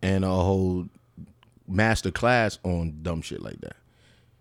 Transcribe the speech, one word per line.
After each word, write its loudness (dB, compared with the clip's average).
and 2
a 2
whole 2
master 2
class 2
on -2
dumb -4
shit -10
like -12
that. -14